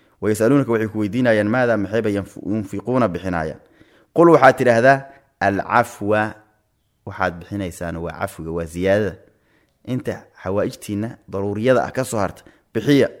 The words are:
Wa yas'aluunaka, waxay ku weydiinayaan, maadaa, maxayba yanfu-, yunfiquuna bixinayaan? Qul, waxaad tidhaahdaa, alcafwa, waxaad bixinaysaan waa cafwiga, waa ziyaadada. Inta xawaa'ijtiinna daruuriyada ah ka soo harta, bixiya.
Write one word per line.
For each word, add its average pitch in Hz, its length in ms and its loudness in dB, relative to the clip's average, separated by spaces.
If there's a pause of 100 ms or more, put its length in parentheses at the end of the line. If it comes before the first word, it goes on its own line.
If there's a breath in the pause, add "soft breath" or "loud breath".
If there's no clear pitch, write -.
(200 soft breath)
Wa 101 120 -2
yas'aluunaka, 117 400 0
waxay 110 160 0
ku 104 100 -8
weydiinayaan, 107 480 0
maadaa, 120 300 0
maxayba 107 340 -2
yanfu-, 101 320 -8
yunfiquuna 110 640 -2
bixinayaan? 85 520 -6 (560 soft breath)
Qul, 170 180 6
waxaad 131 240 8
tidhaahdaa, 123 400 4 (420 loud breath)
alcafwa, 104 920 0 (720)
waxaad 92 340 -2
bixinaysaan 87 600 -8
waa 82 200 -8
cafwiga, 82 300 -8
waa 85 140 -4
ziyaadada. 92 500 0 (720)
Inta 120 280 -6 (280)
xawaa'ijtiinna 101 640 -4 (220)
daruuriyada 104 560 0
ah - 80 -10
ka 127 100 -4
soo 117 140 -4
harta, 92 240 -4 (320 soft breath)
bixiya. 117 340 4 (120)